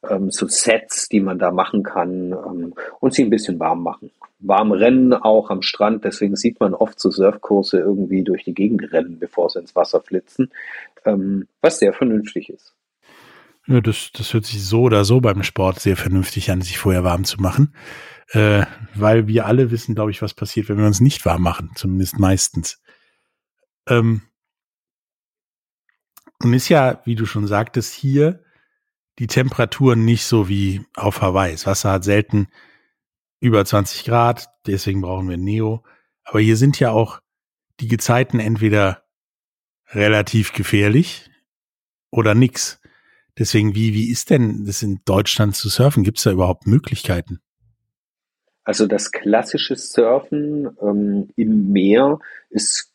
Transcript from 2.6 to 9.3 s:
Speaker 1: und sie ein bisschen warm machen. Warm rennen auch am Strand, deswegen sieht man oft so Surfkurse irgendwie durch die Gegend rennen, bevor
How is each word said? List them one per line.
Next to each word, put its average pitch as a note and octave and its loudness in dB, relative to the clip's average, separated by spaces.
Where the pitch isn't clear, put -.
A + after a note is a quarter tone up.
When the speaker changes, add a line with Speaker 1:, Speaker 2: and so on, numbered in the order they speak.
Speaker 1:
und C3+ 0
sie C#3 2
ein A2 0
bisschen G2+ -2
warm E2 -2
machen. - -8
Warm G2 2
rennen B2 4
auch A2 2
am F#2+ -4
Strand, G#2+ -2
deswegen G2+ -2
sieht - -2
man G2+ 2
oft - -2
so F#2 0
Surfkurse G2 2
irgendwie F#2+ 0
durch F2+ -4
die F2+ -8
Gegend G2 -2
rennen, E2 -4
bevor F2 -4